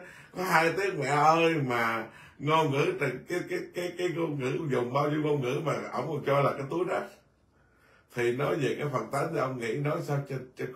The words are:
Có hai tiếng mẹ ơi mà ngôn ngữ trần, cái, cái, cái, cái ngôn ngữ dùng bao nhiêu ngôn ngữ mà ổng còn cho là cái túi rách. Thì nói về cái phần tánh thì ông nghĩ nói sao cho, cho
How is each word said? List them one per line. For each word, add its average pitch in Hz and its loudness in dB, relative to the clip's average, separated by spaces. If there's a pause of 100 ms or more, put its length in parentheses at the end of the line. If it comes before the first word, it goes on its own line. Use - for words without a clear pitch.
(380)
Có 185 -4
hai 165 4
tiếng 190 0
mẹ 135 0
ơi 160 6 (120)
mà 113 0 (320)
ngôn 151 4
ngữ 156 2
trần, 127 -2
cái, 175 -2 (100)
cái, 180 -4 (160)
cái, 175 -4
cái 180 -2
ngôn 156 -2
ngữ 131 -2 (140)
dùng 123 0
bao 151 2
nhiêu 151 0
ngôn 147 0
ngữ 131 -2
mà 135 0 (180)
ổng - -4
còn 151 -6
cho 143 4
là 123 4
cái 139 -6
túi 170 -2
rách. - -2 (1120)
Thì 120 2
nói 147 0
về 127 0
cái 143 -2
phần 113 -4
tánh 143 -2
thì 147 -2
ông 131 -2
nghĩ 113 -4
nói 151 -2
sao 143 -2 (120)
cho, 135 -4 (220)
cho - -6 (100)